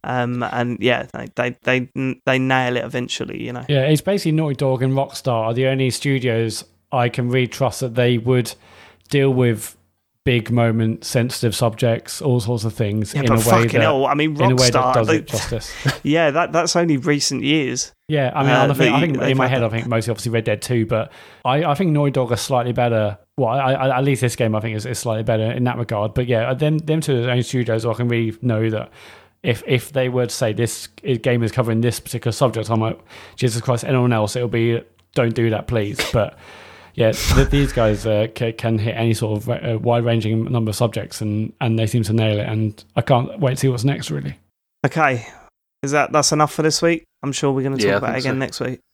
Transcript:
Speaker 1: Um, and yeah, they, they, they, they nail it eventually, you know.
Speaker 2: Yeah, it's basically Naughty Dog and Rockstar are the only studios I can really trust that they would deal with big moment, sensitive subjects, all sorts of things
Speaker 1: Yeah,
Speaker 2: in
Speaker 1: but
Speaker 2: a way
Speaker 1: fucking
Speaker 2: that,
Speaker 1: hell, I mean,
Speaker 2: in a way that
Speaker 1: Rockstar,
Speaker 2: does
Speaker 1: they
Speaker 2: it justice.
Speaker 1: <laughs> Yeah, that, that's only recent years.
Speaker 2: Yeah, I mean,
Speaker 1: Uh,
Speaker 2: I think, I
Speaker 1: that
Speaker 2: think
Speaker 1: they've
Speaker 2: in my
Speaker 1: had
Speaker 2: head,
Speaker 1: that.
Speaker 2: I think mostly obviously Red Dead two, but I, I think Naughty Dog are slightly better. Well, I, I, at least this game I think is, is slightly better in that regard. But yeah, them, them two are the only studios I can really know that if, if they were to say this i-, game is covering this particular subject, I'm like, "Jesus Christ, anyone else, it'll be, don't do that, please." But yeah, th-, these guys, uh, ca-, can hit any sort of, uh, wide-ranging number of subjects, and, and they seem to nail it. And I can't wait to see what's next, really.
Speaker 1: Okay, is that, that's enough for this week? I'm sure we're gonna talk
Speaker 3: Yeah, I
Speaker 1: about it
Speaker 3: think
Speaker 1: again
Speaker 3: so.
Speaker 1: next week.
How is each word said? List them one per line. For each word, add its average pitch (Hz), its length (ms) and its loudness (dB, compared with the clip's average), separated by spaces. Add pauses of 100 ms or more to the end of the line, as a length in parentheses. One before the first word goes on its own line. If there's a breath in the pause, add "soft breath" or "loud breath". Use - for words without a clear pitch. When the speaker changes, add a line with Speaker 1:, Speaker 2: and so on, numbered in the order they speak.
Speaker 1:
Um, 123 400 -2
and 120 360 -4
yeah, 123 320 0
they, - 220 -10
they, 123 220 -2 (380)
they, 131 300 -6
they 131 140 2
nail 131 380 0
it 120 80 -4
eventually, - 580 -8
you 120 100 -8
know. 123 160 -10
Speaker 2:
Yeah, 139 140 2
it's 147 180 2
basically 190 320 -2
Naughty 156 220 0
Dog 131 280 0
and 131 120 0
Rockstar 127 520 -2
are 117 80 -2
the 131 120 0
only 131 240 2
studios 117 760 -2 (280)
I 120 160 2
can 120 220 -2
really 127 180 2
trust - 320 -2
that 123 160 -6
they 123 200 4
would 120 380 0 (560 loud breath)
deal 139 240 4
with 120 420 0 (480)
big 120 280 2
moment, 113 520 2
sensitive 123 500 -2
subjects, 117 680 -2
all 123 160 2
sorts 113 260 -2
of 110 100 -4
things 107 400 -2
Speaker 1:
Yeah, 143 80 -2
Speaker 2:
in 131 40 2
Speaker 1:
but 113 80 4
Speaker 2:
a - 40 4
way 110 60 2
Speaker 1:
fucking 117 280 6
Speaker 2:
that, 135 80 4
Speaker 1:
hell, 139 260 2
I 139 80 2
mean, 151 260 0
Speaker 2:
in 127 120 4
a - 20 4
way 127 160 6
that 123 100 -2
Speaker 1:
Rockstar, 127 140 2
Speaker 2:
does 113 140 4
Speaker 1:
they - 80 4
Speaker 2:
it - 100 -4
justice. - 480 -6 (140)
Speaker 1:
<laughs> - 160 -4
Yeah, 156 260 4
that, 160 220 0
that's 165 240 2
only 170 220 4
recent 139 440 0
years. 131 500 0 (160)
Speaker 2:
Yeah, 139 260 0
I 143 80 0
mean, 139 100 4
Speaker 1:
Uh, 123 200 4
Speaker 2:
I - 20 2
think, 131 60 -2 (140)
I 139 60 4
Speaker 1:
that - 60 -
Speaker 2:
think 139 120 0
Speaker 1:
they've 127 120 0
Speaker 2:
in 131 80 2
my 127 100 2
Speaker 1:
had 131 60 2
Speaker 2:
head, 123 80 2
Speaker 1:
that. 110 120 0
Speaker 2:
I - 40 -2
think 120 100 -4
mostly 113 240 0
obviously 110 200 -4
Red 113 120 0
Dead 107 180 -2
two, 117 240 0
but 113 240 -2 (340 loud breath)
I, 139 200 2
I 147 100 2
think 175 180 2
Naughty 147 200 2
Dog 123 180 0
are 120 60 2
slightly 123 360 0
better. 113 460 0 (180)
Well, 131 120 2
I, 131 240 2
I, 131 260 0
at 135 60 2
least 139 160 2
this 123 160 0
game 110 180 0
I 107 60 0
think 110 160 -6
is, 107 100 -6
is 123 120 -6
slightly 113 260 -2
better 110 260 0
in 123 140 -2
that 123 140 -2
regard. 107 360 -4
But 127 140 -2
yeah, 123 260 0
them, 151 240 0
them 156 220 -2
two 147 160 0
are 117 60 0
the 123 80 -2
only 123 120 2
studios 113 440 -2
I 113 80 0
can 120 140 -2
really 113 340 0
know 113 280 0
that 107 200 -6 (520 loud breath)
if, 113 240 -2
if - 260 -2
they 131 180 0
were 123 160 0
to - 80 -6
say 110 180 -2
this 110 360 -4 (180)
i-, 135 80 2
game 120 280 0
is 110 100 -2
covering 113 280 0
this 117 200 0
particular 120 320 -6
subject, 110 380 0
I'm 113 100 2
like, 110 180 -2 (380 loud breath)
"Jesus 117 260 -2
Christ, 120 220 -2
anyone 123 280 2
else, 107 240 0
it'll 123 120 -2
be, 117 340 0 (320)
don't 117 200 2
do 117 160 2
that, 107 180 -4
please." 104 320 -2 (120)
But 107 240 0 (580 loud breath)
yeah, 110 180 2
th-, - 360 2
these 143 240 2
guys, 107 320 2
uh, 107 300 0
ca-, 117 160 -2
can 113 300 -2
hit 113 160 -2
any 117 180 2
sort 107 260 -2
of, 117 80 -10
uh, 117 300 -2
wide-ranging 113 720 0
number 113 200 0
of 104 40 -2
subjects, - 460 -4
and, 107 400 -2
and 113 180 0
they 113 80 2
seem 117 160 2
to 101 100 0
nail 110 280 2
it. - 80 -4
And 110 340 -2 (140)
I 120 60 0
can't - 360 2
wait 139 160 2
to - 60 -6
see 135 80 2
what's 120 160 -2
next, 143 260 -2
really. 139 260 -8 (480)
Speaker 1:
Okay, 139 400 2 (600 loud breath)
is 139 80 -4
that, 143 180 2
that's 147 220 2
enough 151 200 2
for 156 100 -4
this 156 200 2
week? 170 220 2 (180)
I'm 139 80 -4
sure 139 220 0
we're 131 100 0
gonna 135 140 -2
talk 104 100 0
Speaker 3:
Yeah, 98 80 4
I 101 40 2
Speaker 1:
about 117 120 -2
it - 40 -4
Speaker 3:
think 127 100 -4
Speaker 1:
again 131 100 0
Speaker 3:
so. 131 60 -2
Speaker 1:
next - 200 -6
week. 127 200 -6 (140)